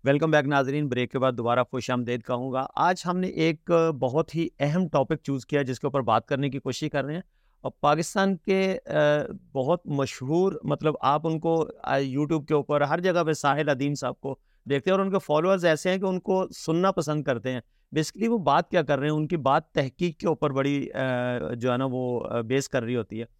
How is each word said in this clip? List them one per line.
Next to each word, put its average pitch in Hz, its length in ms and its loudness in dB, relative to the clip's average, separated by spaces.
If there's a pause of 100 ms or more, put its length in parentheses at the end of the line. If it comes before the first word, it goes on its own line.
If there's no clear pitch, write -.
ویلکم 147 260 4
بیک 151 140 4
ناظرین، 139 440 0
بریک 123 240 -2
کے 139 60 -2
بعد 127 200 2
دوبارہ 120 320 2
خوش 131 200 -6
آمدید 123 360 -2
کہوں 127 260 -4
گا۔ 131 220 -4
آج 180 320 0
ہم 180 120 -2
نے 185 80 -2
ایک 160 440 -2 (300)
بہت 139 340 -2
ہی 165 140 -2 (100)
اہم 156 300 0
ٹاپک 147 340 0
چوز 139 240 -6
کیا 143 160 0
جس 123 180 -4
کے 147 60 -6
اوپر 135 140 0
بات 113 260 2
کرنے 139 240 -2
کی 135 80 -8
کوشش 143 340 -6
کر 139 120 -2
رہے 147 100 -8
ہیں، 180 60 -8 (400)
اور 131 200 -6
پاکستان 170 560 2
کے، 190 500 0
آ، - 60 -8 (600)
بہت 139 340 -2
مشہور، 147 680 0 (100)
مطلب 147 380 0
آپ 147 260 2
ان 160 140 0
کو، 165 280 0 (140)
آ، 139 160 0
YouTube 143 480 0
کے 156 80 0
اوپر 147 260 2
ہر 147 200 2
جگہ 175 240 2
پہ 156 80 2
ساحل 147 360 0
ادیم 143 260 0
صاحب 127 260 -6
کو 135 180 -6 (320)
دیکھتے 143 200 0
ہیں، 196 80 4
اور 196 80 0
ان 190 60 -2
کے 196 60 2
فالوورز 170 460 2
ایسے 165 260 2
ہیں 190 80 0
کہ 190 60 -4
ان 185 160 -2
کو 190 260 0 (100)
سننا 175 360 2
پسند 151 300 -2
کرتے 127 300 -4
ہیں۔ 123 80 -8 (360)
Basically 202 360 0
وہ 208 120 0
بات 143 260 2
کیا 175 120 2
کر 139 160 0
رہے 143 100 -2
ہیں، 151 60 0
ان 156 120 0
کی 175 100 -2
بات 143 360 0
تحقیق 156 440 -2
کے - 100 -6
اوپر 151 240 0
بڑی، 139 420 -2
آ، 123 640 -2
جو 123 180 -2
ہے 123 40 2
نا 135 140 0
وہ، 123 300 -4 (100)
آ، 117 100 -2
بیس 127 280 -2
کر 127 140 -2
رہی 120 140 -4
ہوتی 110 240 -6
ہے 113 60 -10 (140)